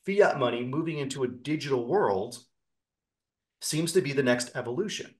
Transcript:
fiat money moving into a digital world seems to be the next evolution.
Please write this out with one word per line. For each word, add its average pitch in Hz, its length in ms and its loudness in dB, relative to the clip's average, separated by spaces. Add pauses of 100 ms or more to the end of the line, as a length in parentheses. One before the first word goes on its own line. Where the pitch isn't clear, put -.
fiat 190 320 4
money 120 260 0
moving 151 340 -4
into 135 260 -4
a 123 40 -2
digital 139 580 -2
world 123 520 0 (1200)
seems 165 320 -2
to 185 80 6
be 139 120 -2
the 135 100 2
next 123 320 2
evolution. 131 640 -6